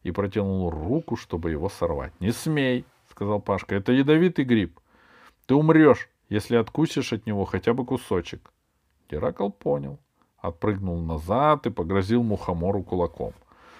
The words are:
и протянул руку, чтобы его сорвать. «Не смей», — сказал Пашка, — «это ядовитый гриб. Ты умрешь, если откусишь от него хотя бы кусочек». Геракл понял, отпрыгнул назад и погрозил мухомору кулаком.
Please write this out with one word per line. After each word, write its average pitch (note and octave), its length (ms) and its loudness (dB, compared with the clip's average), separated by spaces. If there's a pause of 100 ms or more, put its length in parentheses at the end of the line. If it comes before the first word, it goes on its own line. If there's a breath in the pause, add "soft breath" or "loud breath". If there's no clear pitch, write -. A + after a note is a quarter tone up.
и - 80 -6
протянул G2 600 -2
руку, G#2+ 460 -4
чтобы E2+ 340 -6
его D#2 180 -4
сорвать. D2 520 -6
«Не G2+ 120 0
смей», — C3+ 520 -2 (260)
сказал G2+ 300 -4
Пашка, — G2 360 -4
«это G2+ 160 0
ядовитый D3+ 520 4
гриб. A2 360 0 (680 soft breath)
Ты B2+ 80 4
умрешь, D#3 540 6 (200)
если G#2 280 0
откусишь C3+ 560 0
от A2 140 -6
него G2+ 180 0
хотя - 300 0
бы C3 100 -2
кусочек». - 680 -4 (580)
Геракл F#3 400 -4
понял, C#3+ 480 -6 (400)
отпрыгнул F#2 600 -4
назад G2+ 680 0
и G#2+ 40 -2
погрозил F#2+ 520 0
мухомору F#2+ 600 -2
кулаком. F2 520 -4 (460 soft breath)